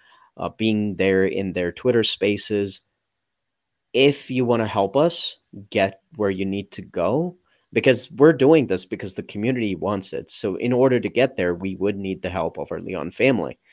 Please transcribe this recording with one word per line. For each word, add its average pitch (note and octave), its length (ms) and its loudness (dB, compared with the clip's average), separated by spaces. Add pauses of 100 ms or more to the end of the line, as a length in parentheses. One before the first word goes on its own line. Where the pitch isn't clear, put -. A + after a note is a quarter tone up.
(380)
uh, F2 200 -6
being G#2+ 380 0
there F#2+ 300 2
in F#2+ 280 -4
their F2 180 -2
Twitter A#2+ 320 0
spaces. G2+ 800 -2 (1120)
If C#3 380 4
you B2+ 120 0
wanna A#2 220 2
help G#2 320 0
us E3 400 0 (320)
get G2 320 0 (140)
where G#2 160 0
you F#2+ 140 -4
need G2 260 -6
to - 100 -14
go, A2+ 560 -2 (360)
because A#2 380 2
we're C#3+ 220 6
doing D3 340 4
this F#2 180 -2
because G2+ 280 -8
the G2+ 100 -8
community G#2+ 520 -2
wants F#2+ 380 -4
it. - 160 -10
So F#2+ 260 -6
in B2 180 -2
order B2 260 4
to G2+ 100 -4
get C3 280 0
there, F2 160 0
we F#2 220 -6
would G2 220 -2
need F#2+ 240 -6
the F#2 80 -6
help F2 280 -4
of D2 140 -10
our E2+ 80 -8
Leon F2 320 -8
family. G#2+ 480 0 (140)